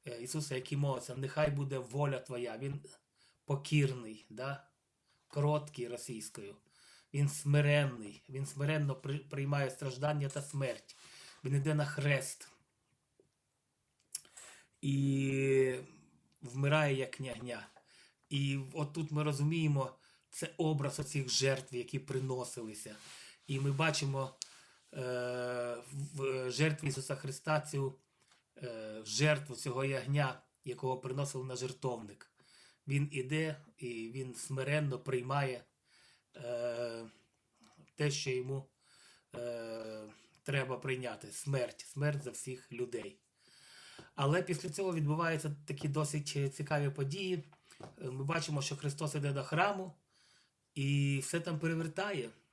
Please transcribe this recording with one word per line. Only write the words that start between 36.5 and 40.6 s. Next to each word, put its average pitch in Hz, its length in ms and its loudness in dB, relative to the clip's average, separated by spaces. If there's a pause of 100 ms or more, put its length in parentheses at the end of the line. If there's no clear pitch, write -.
те, 147 160 2
що 139 180 -2
йому, 131 400 -2 (680)
е, 113 680 -6 (400)
треба 131 340 0